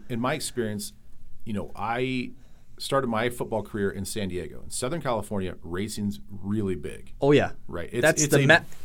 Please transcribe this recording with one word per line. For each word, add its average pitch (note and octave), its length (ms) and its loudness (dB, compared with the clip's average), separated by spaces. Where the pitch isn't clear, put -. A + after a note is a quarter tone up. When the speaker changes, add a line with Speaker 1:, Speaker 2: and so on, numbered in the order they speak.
Speaker 1:
in A#2+ 100 -2
my B2 160 0
experience, G#2+ 580 -4
you A#2 80 -2
know, G2 240 -2
I B2 560 -2
started C3+ 300 2
my A#2 200 2
football A#2 340 -2
career G2+ 280 0
in F#2+ 160 -4
San F#2+ 220 -2
Diego. F2 360 -6
In - 60 -6
Southern D3 320 -2
California, G2+ 600 -2
racing's G2+ 560 -2
really G2 440 0
big. D2 460 -8
Speaker 2:
Oh, C#3 120 6
yeah. A2+ 200 6
Speaker 1:
Right. E2+ 240 -6
It's, B2 100 -2
Speaker 2:
That's D#3+ 220 6
Speaker 1:
it's D3 100 4
Speaker 2:
the C#3 80 8
Speaker 1:
a C3+ 40 6
Speaker 2:
me-, E3 200 8